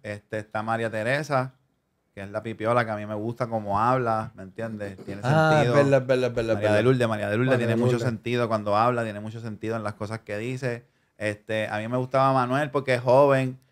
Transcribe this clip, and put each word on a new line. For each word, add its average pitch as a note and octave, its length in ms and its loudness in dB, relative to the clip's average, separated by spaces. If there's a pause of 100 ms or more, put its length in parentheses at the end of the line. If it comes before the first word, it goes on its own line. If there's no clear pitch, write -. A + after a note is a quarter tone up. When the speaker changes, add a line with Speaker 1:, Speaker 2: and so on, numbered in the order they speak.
Speaker 1:
Este, G#2 360 -8
está G#2+ 240 -8
María A2+ 260 -2
Teresa, C3 640 -2 (600)
que G2+ 80 -14
es G2 100 -12
la G#2+ 120 -6
pipiola A2+ 420 0
que A2 60 -6
a G#2 40 -4
mí G#2 100 -8
me G#2+ 100 -8
gusta A#2 320 -6
cómo G#2 320 -2
habla, A2+ 560 0
¿me G2 80 -14
entiendes? G#2 600 -10
Tiene G2 180 -12
Speaker 2:
Ah, D#3 300 4
es - 20 6 (120)
Speaker 1:
sentido. A#2+ 80 2
Speaker 2:
verdad, C#3 260 6
es B2 60 -8
verdad, B2+ 220 2
es A#2 60 -8
verdad, A2+ 160 0
es A2 40 2
Speaker 1:
María G#2 140 2
Speaker 2:
verdad. G#2 80 4
Speaker 1:
de G#2+ 60 4
Lourdes, B2 240 4
María G#2 220 -2
de G#2 80 0
Lourdes B2+ 160 2
Speaker 3:
María A#2+ 140 2
Speaker 1:
tiene A2+ 60 2
Speaker 3:
de A2+ 80 0
Speaker 1:
mucho B2 120 4
Speaker 3:
Lourdes. B2 160 0
Speaker 1:
sentido A#2+ 380 -2
cuando G#2 280 0
habla, A#2 280 2
tiene G#2 160 -6
mucho G#2+ 200 -10
sentido A2 360 -6
en A2 80 -6
las G2+ 100 -4
cosas A2 260 -8
que G#2 180 -10
dice. B2 480 -6 (320)
Este, G#2+ 500 -4
a G#2+ 100 -4
mí A2 100 -6
me B2 100 -4
gustaba C3+ 360 2
Manuel C3 380 0
porque C3+ 240 0
es A#2+ 60 -2
joven. C3 580 4 (120)